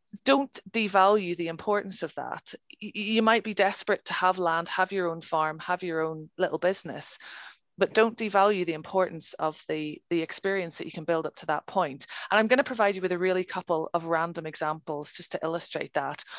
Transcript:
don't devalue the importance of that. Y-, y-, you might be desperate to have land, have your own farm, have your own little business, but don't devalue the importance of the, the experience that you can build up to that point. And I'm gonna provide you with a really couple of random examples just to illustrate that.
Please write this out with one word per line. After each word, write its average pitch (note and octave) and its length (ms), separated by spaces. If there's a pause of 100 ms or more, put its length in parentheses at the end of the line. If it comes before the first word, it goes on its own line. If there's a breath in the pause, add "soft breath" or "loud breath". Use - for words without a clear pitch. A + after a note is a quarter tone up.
(240)
don't C4+ 360 (120)
devalue G3 640
the E3 140
importance G3 540
of D#3 120
that. - 380 (280)
Y-, G#3 140
y-, G#3 60
you A3 200
might A3 220
be A3 100
desperate G3 520
to - 80
have F#3 260
land, E3+ 300
have F#3 240
your F3+ 160
own E3 120
farm, D#3 380
have F3+ 240
your E3 180
own D#3+ 360
little D#3+ 200
business, D#3+ 600 (600 loud breath)
but - 160
don't A3+ 240
devalue G3+ 480
the E3 80
importance E3 680
of D#3 280
the, D3+ 420
the E3+ 120
experience F3+ 560
that - 80
you D#3+ 60
can E3 120
build D#3+ 220
up D3+ 100
to - 120
that D3+ 200
point. C#3+ 380 (260 loud breath)
And G3+ 80
I'm A3 80
gonna B3 160
provide G#3+ 320
you F#3 60
with F3+ 100
a F3+ 60
really F#3 260
couple E3+ 500
of E3+ 120
random E3 400
examples D#3 680
just - 220
to E3+ 100
illustrate E3 520
that. C#3+ 280 (160 loud breath)